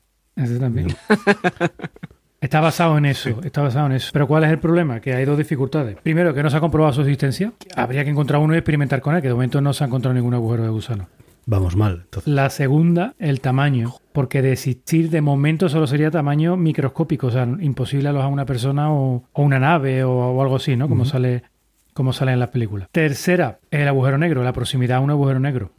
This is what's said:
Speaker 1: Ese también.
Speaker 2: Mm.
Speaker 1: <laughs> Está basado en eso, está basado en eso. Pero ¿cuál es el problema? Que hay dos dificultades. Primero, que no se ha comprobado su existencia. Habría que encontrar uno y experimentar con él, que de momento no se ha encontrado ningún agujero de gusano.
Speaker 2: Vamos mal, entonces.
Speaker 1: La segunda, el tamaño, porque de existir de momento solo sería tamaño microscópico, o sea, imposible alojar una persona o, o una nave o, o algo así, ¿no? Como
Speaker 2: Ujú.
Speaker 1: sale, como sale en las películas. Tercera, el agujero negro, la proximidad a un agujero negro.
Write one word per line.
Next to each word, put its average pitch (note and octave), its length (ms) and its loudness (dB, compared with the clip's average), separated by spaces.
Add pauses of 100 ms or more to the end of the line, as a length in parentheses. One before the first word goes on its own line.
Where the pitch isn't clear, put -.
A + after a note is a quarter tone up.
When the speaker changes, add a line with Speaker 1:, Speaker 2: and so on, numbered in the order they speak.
(360)
Speaker 1:
Ese A#2+ 220 -4
también. B2 300 -2
Speaker 2:
Mm. - 20 -2
Speaker 1:
<laughs> - 1500 -4
Está D#3 200 0
basado D#3+ 360 2
en D3 80 4
eso, C3 380 -2
está D3 200 -4
basado C#3+ 240 0
en C3+ 60 0
eso. C3 200 -4
Pero D3 160 2
¿cuál D#3 160 4
es D3+ 60 4
el D#3+ 100 2
problema? D#3+ 400 0
Que C3 120 -4
hay C3 120 0
dos C#3+ 120 2
dificultades. C#3 640 -2
Primero, D#3+ 320 2
que C3 120 -2
no D#3 60 2
se C#3 60 0
ha D#3 40 2
comprobado D#3 340 2
su D3+ 60 0
existencia. C#3+ 520 0 (220)
Habría B2+ 300 -2
que C#3+ 60 -2
encontrar D3 300 2
uno D#3 140 2
y E3 40 2
experimentar D3 420 0
con D3+ 160 0
él, F3 60 0
que C3+ 40 -2
de B2 80 2
momento B2+ 260 0
no C#3+ 120 2
se C#3 100 -2
ha C#3 60 0
encontrado B2+ 260 0
ningún B2 200 2
agujero A#2 280 0
de A2+ 60 -2
gusano. A2 400 -4 (380)
Speaker 2:
Vamos F#2+ 280 0
mal, F#2+ 300 0
entonces. - 280 -4
Speaker 1:
La C3+ 180 2
segunda, E3+ 680 2
el C#3+ 220 -2
tamaño, C3 540 0 (180)
porque C#3 280 -2
de C3 120 2
existir D#3 580 -2
de D#3+ 100 0
momento D3+ 480 2
solo D3+ 200 0
sería D3+ 240 0
tamaño D#3 440 0
microscópico, D#3 720 -2
o A#2+ 60 0
sea, B2+ 100 0 (180)
imposible C#3 480 -2
alojar C#3 220 -2
una C#3 160 -2
persona C#3 460 -2
o, C3 400 0
o C#3+ 100 0
una C#3 160 4
nave C3+ 460 2
o, B2+ 80 0
o B2+ 280 0
algo C3+ 160 2
así, B2+ 200 0
¿no? C#3 120 0
Como B2 140 2
Speaker 2:
Ujú. B2+ 80 0
Speaker 1:
sale, B2 320 0 (500)
como C3 200 -2
sale C3 220 -2
en B2 40 0
las B2 120 -2
películas. G#2 420 -4
Tercera, D#3+ 680 0 (140)
el D3 160 0
agujero C3+ 280 2
negro, D3 280 0
la B2+ 80 -2
proximidad B2 460 0
a - 20 2
un C#3 100 2
agujero C#3 300 2
negro. B2+ 380 -4